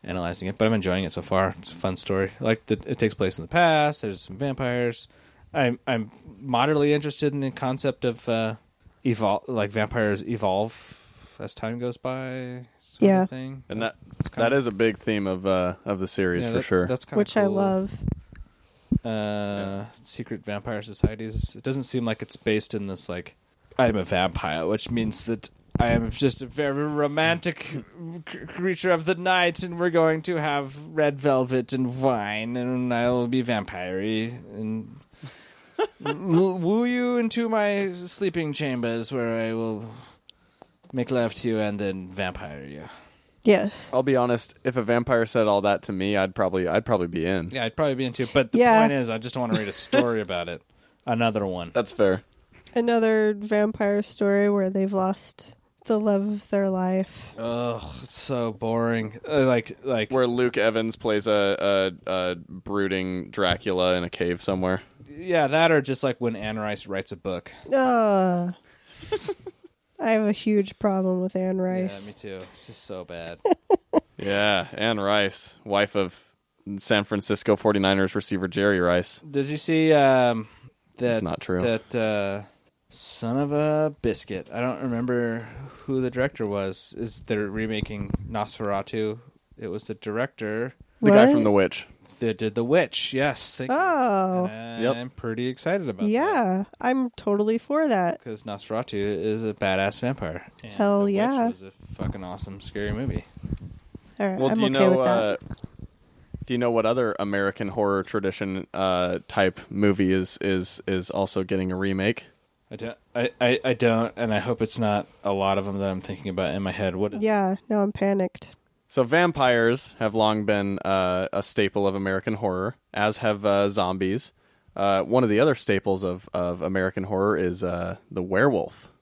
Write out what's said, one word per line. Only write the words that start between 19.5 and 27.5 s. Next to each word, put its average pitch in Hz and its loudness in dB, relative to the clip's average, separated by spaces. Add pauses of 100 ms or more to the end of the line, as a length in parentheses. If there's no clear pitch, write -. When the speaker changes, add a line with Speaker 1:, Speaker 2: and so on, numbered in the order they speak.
Speaker 1:
secret - -10
vampire 104 -6
societies. 107 -4
It 113 -18
doesn't 135 -4
seem 123 -4
like 110 -2
it's - -12
based 107 -2
in 101 -6
this, 95 -10
like, 90 -10 (420)
I'm 120 4
a 95 0
vampire, 85 0
which 107 -2
means 113 -2
that 113 -6 (300)
I 120 2
am 113 2
just 135 0
a 131 -10
very 139 -2
romantic 151 0